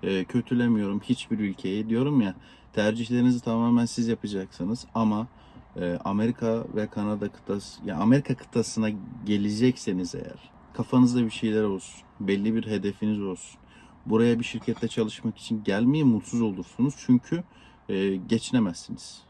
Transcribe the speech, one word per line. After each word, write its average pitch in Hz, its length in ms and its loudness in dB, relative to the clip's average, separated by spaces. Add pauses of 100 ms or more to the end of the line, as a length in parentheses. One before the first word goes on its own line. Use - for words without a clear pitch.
Ee, 92 220 0
kötülemiyorum 113 760 0
hiçbir - 380 -2
ülkeyi. 104 500 -2
Diyorum 131 320 2
ya, 95 140 0 (380)
tercihlerinizi 120 680 2
tamamen 117 440 2
siz 117 240 -2
yapacaksınız 104 840 -4
ama, 110 320 0 (500)
e, 87 280 -4
Amerika 113 600 0 (100)
ve 107 120 -2
Kanada 104 420 -4
kıtası, - 580 -10
ya 95 100 -6
Amerika 123 380 4
kıtasına - 540 -4 (360)
gelecekseniz 104 920 0
eğer - 360 -14 (220)
kafanızda 123 520 4
bir 110 60 -2
şeyler 107 320 0
olsun, 98 400 -4 (180)
belli 101 340 0
bir 113 120 -2
hedefiniz 104 560 -2
olsun. - 380 -10 (460)
Buraya 117 320 4
bir 117 60 -2
şirkette 113 440 -4
çalışmak 110 500 -4
için 107 260 -4
gelmeyin, 127 440 4
mutsuz 117 340 2
olursunuz. 110 520 -2 (120)
Çünkü, 160 380 2 (440)
e, 98 280 0
geçinemezsiniz. - 1120 -2